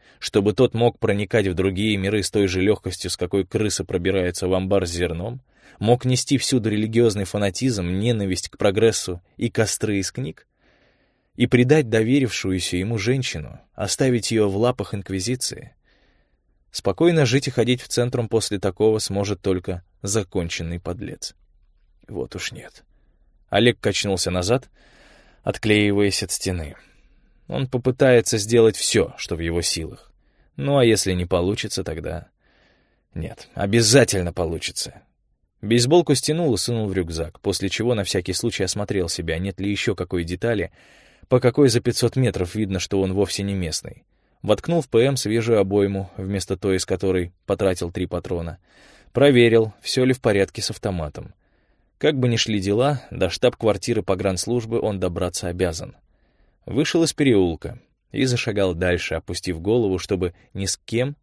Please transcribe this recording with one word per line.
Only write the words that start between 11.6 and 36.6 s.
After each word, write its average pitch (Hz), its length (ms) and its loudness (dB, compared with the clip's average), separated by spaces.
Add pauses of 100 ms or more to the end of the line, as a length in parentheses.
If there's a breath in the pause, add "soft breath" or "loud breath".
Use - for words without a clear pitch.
доверившуюся 110 880 0
ему 110 200 -2
женщину, 120 640 -4 (140)
оставить 120 580 0
ее 107 180 4
в 98 80 -2
лапах 117 360 0
Инквизиции. 98 840 -6 (960)
Спокойно 160 540 2
жить 127 220 0
и 135 40 -4
ходить 123 300 0
в - 60 -16
центрум 120 400 -2
после 104 320 0
такого 107 400 2
сможет 101 420 -2
только 92 420 -4 (180)
законченный 90 800 -4
подлец. - 560 -10 (720)
Вот 69 280 -8
уж - 160 -8
нет. - 320 -18 (680)
Олег 117 300 4
качнулся 98 500 -2
назад, 90 400 -2 (760 soft breath)
отклеиваясь 101 800 2
от 95 80 -6
стены. 82 440 -6 (720 soft breath)
Он 135 200 -4
попытается 123 720 2
сделать 110 380 4
все, - 420 0
что - 180 -8
в 80 40 -4
его 85 220 -2
силах. - 500 -6 (460)
Ну 139 200 0
а 131 80 6
если 104 280 4
не 90 120 -2
получится, 95 580 -2
тогда... 80 440 -8 (880)
Нет, - 400 -12
обязательно 104 800 2
получится. - 680 -6 (600)
Бейсболку 120 520 4
стянул 151 400 0
и 98 40 0
сунул 110 300 -2